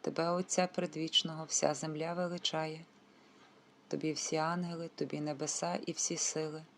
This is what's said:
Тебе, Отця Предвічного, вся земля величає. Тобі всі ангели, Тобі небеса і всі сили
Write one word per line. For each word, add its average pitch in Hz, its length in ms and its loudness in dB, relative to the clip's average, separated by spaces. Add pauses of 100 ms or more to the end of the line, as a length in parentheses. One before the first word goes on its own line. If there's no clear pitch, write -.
Тебе, 165 300 0
Отця 180 360 2
Предвічного, 160 760 0
вся 151 300 4
земля 156 400 -2
величає. 165 720 0 (1040)
Тобі 156 240 0
всі - 240 0
ангели, 170 580 0
Тобі 151 260 -2
небеса 151 680 0
і 170 60 -2
всі - 240 -2
сили 156 460 -2 (160)